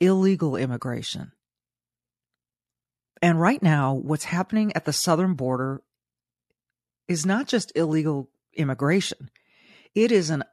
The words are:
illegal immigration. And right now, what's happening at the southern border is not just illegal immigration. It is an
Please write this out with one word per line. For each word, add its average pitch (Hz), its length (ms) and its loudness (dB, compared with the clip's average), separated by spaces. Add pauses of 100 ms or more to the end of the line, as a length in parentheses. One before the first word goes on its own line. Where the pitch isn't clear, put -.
illegal 190 560 2
immigration. 120 760 -6 (1900)
And 170 180 4
right 208 240 2
now, 147 300 4
what's 139 320 -4
happening 208 500 -2
at - 120 -6
the 151 80 -2
southern 180 400 0
border 131 480 -4 (1300)
is 165 180 -2
not 220 200 0
just - 300 -4
illegal 156 540 0 (240)
immigration. 143 760 -2 (680)
It 220 160 2
is 180 200 2
an 143 220 -2